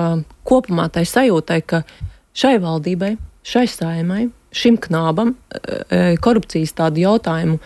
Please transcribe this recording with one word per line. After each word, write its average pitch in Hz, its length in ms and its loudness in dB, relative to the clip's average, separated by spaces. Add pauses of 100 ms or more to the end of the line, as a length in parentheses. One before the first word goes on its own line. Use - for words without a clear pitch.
(400)
kopumā 175 500 2
tai 170 160 0
sajūtai, 170 560 2
ka 165 220 -2 (460)
šai 262 280 2
valdībai, 180 560 -2 (280)
šai 240 260 0
Saeimai, 170 580 -4 (220)
šim - 300 2
knābam, 170 580 0 (120)
ā, - 140 -14 (200)
ā, 180 220 0 (120)
korupcijas 170 600 0
tādu 160 300 0
jautājumu 170 600 0